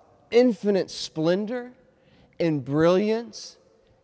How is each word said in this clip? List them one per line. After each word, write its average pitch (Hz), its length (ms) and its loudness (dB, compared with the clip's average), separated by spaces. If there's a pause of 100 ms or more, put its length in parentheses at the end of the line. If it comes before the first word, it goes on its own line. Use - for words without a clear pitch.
(300)
infinite 208 600 2
splendor 208 840 -4 (680)
and 156 260 0
brilliance 185 920 0 (460)